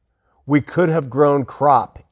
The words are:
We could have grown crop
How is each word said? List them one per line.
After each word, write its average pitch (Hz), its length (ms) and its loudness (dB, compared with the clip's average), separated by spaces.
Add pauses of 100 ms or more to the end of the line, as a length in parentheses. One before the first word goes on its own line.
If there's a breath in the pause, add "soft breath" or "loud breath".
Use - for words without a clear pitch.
(460)
We 143 160 2
could 175 260 -2
have 156 220 -4
grown 143 340 2
crop 131 540 0 (140)